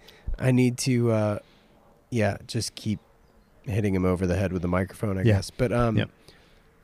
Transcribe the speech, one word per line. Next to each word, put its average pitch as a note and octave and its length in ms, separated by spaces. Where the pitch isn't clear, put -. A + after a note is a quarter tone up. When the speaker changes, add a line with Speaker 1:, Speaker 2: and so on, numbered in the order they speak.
Speaker 1:
<laughs> - 360
I B2+ 120
need B2 280
to, A#2+ 320
uh, G#2+ 280
yeah, G#2 280
just - 280
keep G#2 240
hitting G#2 300
him F#2 120
over F#2 200
the F2 120
head F#2+ 140
with F2+ 120
the F#2 40
microphone, F#2+ 500
I F#2+ 40
Speaker 2:
Yeah. G#2+ 140
Speaker 1:
guess. - 160
But, A#2+ 200
um, A#2 260
Speaker 2:
Yep. G#2 120